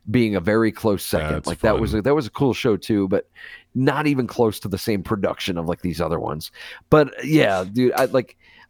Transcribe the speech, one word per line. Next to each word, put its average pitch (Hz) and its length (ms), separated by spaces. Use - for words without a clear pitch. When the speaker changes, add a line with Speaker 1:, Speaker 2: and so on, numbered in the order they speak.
Speaker 1:
being 110 260
a 92 40
very 107 320
close 104 320
second. 78 300
Speaker 2:
That's 76 120
Speaker 1:
Like, 82 140
that 107 200
was 110 120
Speaker 2:
fun. 107 80
Speaker 1:
a, - 20
that 139 120
was 147 120
a - 40
cool 135 220
show 107 240
too, 98 320
but - 200
not 135 320
even 131 200
close 110 340
to 107 80
the 92 100
same 101 240
production 95 540
of, 82 100
like, 85 160
these 85 180
other 82 200
ones. 78 300
But 147 220
yeah, 113 400
dude, 117 320
I, 131 100
like, 120 300